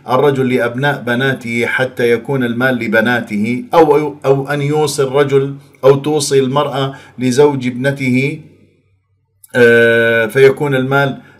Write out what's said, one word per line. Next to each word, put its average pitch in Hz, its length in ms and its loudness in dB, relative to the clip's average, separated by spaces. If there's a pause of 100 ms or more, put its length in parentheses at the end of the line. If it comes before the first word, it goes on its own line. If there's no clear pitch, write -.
الرجل 127 460 0
لأبناء 123 460 -2
بناته 120 640 -2
حتى 123 460 -2
يكون 127 320 -2
المال 120 320 -2
لبناته، 113 800 -2 (180)
أو، 147 420 2 (100)
أو 139 240 0
أن 147 120 -4
يوصي 143 420 -2
الرجل 139 520 0 (280)
أو 135 120 6
توصي 143 440 -2
المرأة 135 540 -2 (240)
لزوج 127 500 2
ابنته، 135 760 -2 (1120)
آه، 117 680 4
فيكون 135 500 2
المال 135 460 -2 (180)